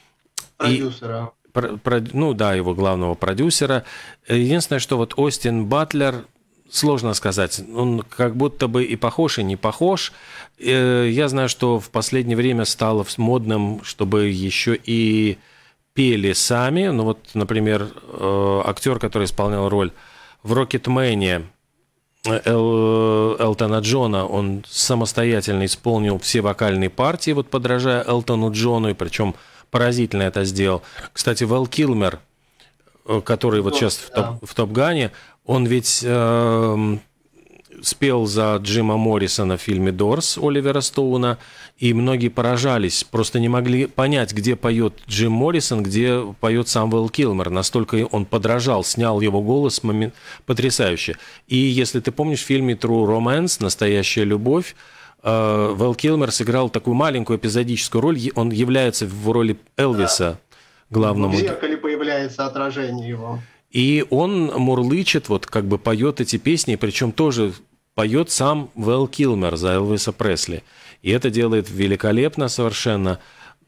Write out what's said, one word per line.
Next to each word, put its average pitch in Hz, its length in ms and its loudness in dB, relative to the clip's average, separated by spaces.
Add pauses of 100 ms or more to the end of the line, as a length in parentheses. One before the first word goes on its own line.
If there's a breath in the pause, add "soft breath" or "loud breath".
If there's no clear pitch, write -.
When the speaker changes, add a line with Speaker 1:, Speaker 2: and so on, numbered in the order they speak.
(600 soft breath)
Speaker 1:
И 127 180 2
Speaker 2:
Продюсера. 117 540 -6 (200)
Speaker 1:
про-, 110 260 -2
про-, 120 340 0
ну 143 220 0
да, 104 200 2
его 90 200 0
главного 92 400 0
продюсера. 127 680 0 (440 loud breath)
Единственное, 131 520 0
что - 180 -2
вот 117 180 -2
Остин 120 500 0
Батлер, 139 580 0 (460)
сложно 123 440 0
сказать, 95 480 -2 (120)
он 117 280 0
как 120 340 -2
будто 139 320 0
бы 123 160 0
и 113 120 -4
похож, 131 420 0
и 113 40 -2
не 95 140 -2
похож. 170 560 -2 (460 loud breath)
Э, 127 520 2
я 139 180 0
знаю, 131 200 0
что 117 320 0
в - 80 -14
последнее 127 480 -2
время 120 300 2
стало 110 380 0
в-, - 140 -8
модным, 110 680 0
чтобы 104 440 0
ещё 98 480 -2 (120)
и 110 500 2 (560 soft breath)
пели 110 380 2
сами. 131 560 0
Ну 123 160 0
вот, 110 140 -2 (160)
например, 107 540 0 (240)
э, 98 520 0
актёр, 117 360 -2
который 104 240 -2
исполнял 101 440 -2
роль 98 220 0 (540 loud breath)
в 107 80 -2
«Рокетмене», 120 920 0 (840)
э, 113 180 0
Эл-, 110 960 2
Элтона 110 400 0
Джона, 107 460 0
он 98 420 -4
самостоятельно 113 960 0
исполнил 104 540 0
все - 220 0
вокальные 98 500 0
партии, 156 420 -2
вот 143 160 -2
подражая 123 580 0
Элтону 117 460 0
Джону, 110 380 0
и 101 40 -2
причём 92 400 -2 (380 loud breath)
поразительно 120 500 0
это 95 220 0
сделал. 95 380 0 (300 loud breath)
Кстати, - 320 -2
Вэл 123 220 0
Килмер, 120 540 0 (840 soft breath)
э, 110 180 0
который 110 360 2
вот 98 120 0
Speaker 2:
Ну, 143 80 0
Speaker 1:
щас 110 160 0
в - 180 -14
Speaker 2:
да. 110 80 0 (160)
Speaker 1:
Топ-, 110 100 -16
в - 60 -18
«Топ 110 160 -2
Гане», 135 400 0 (360 loud breath)
он 127 200 2
ведь, 120 380 0
эм, 113 960 2 (840)
спел 123 440 0
за 107 300 0
Джима 107 400 0
Моррисона 101 600 0
в - 60 -10
фильме 95 300 0
«Дорс» 104 440 0
Оливера 143 460 0
Стоуна, 127 560 0 (400 loud breath)
и 120 160 2
многие 123 340 2
поражались, 120 760 0
просто 113 360 -2
не 117 80 2
могли 123 380 2
понять, 131 480 0
где 107 220 0
поёт 113 380 0 (140)
Джим 113 240 0
Моррисон, 131 520 0
где 120 380 0 (180)
поёт 117 280 2
сам 110 220 0
Вэл 113 180 2
Килмер. 98 420 0
Настолько 110 600 0
он 104 160 -2
подражал, 117 580 0
снял 113 360 0
его 101 200 2
голос 127 440 0
момент-, 107 280 0 (320 loud breath)
потрясающе. 113 720 0 (300 loud breath)
И 127 100 -2
если 127 440 2
ты 127 100 -2
помнишь, 151 320 -2
в - 40 -10
фильме 131 280 2
«True 113 320 2
Romance», 120 560 0
«Настоящая 101 640 0
любовь», 113 500 0 (480 loud breath)
э, 107 520 2
Вэл 117 200 0
Килмер 147 380 0
сыграл 120 360 0
такую 117 260 -2
маленькую 127 440 0
эпизодическую 117 640 0
роль, 156 160 2
е-, 120 160 -4
он 117 160 0
является 120 560 0
в 104 240 -2
роли 113 260 2 (200)
Элвиса 98 600 0 (520 soft breath)
Speaker 2:
Да. - 40 -8
Speaker 1:
главному. 101 420 2
Speaker 2:
В 98 40 2
зеркале 156 360 -2
появляется 143 680 -4
отражение 131 640 -6
его. 117 300 -8 (320 loud breath)
Speaker 1:
И 143 400 2
он 170 360 2 (100)
мурлычет, 127 720 2
вот 104 180 0
как 104 200 -2
бы 98 120 0
поёт 113 420 0
эти 117 180 -2
песни, 156 380 0
причём 113 360 -2
тоже 117 400 0 (420)
поёт 120 360 0
сам 143 440 0
Вэл 120 340 0
Килмер 104 480 0
за 90 180 0
Элвиса 101 380 0
Пресли. 85 500 -4 (400 loud breath)
И 90 80 -2
это 123 200 2
делает 113 400 0
великолепно 107 800 0
совершенно. 104 720 -2 (500 loud breath)